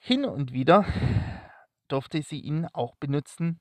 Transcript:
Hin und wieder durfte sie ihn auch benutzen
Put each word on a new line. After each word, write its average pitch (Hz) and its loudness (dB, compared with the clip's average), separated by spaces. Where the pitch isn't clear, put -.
Hin 262 0
und 135 -4
wieder 156 6
durfte 139 -2
sie 147 -10
ihn 156 -4
auch 127 -4
benutzen 151 -4